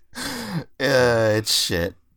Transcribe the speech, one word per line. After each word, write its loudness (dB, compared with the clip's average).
Uh, 4
it's -2
shit, -2